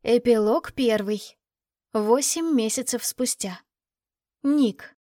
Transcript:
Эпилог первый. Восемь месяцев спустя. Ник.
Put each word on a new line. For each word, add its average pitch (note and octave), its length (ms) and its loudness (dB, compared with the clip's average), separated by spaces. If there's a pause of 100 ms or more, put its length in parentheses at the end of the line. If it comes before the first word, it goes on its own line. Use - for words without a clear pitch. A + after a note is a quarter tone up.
Эпилог A#3 640 2
первый. G#3+ 640 -2 (560)
Восемь C#4 600 0
месяцев A#3 500 -2
спустя. - 560 -6 (840)
Ник. C#4 600 0